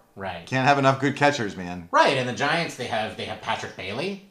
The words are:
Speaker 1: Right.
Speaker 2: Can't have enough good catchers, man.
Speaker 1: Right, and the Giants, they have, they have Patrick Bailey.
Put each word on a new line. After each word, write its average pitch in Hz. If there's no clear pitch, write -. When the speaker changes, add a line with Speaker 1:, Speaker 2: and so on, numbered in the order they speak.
Speaker 1:
Right. 90
Speaker 2:
Can't 131
have 143
enough 135
good 143
catchers, 139
man. 87
Speaker 1:
Right, 262
and 127
the 123
Giants, 156
they 123
have, 107
they 107
have -
Patrick -
Bailey. 143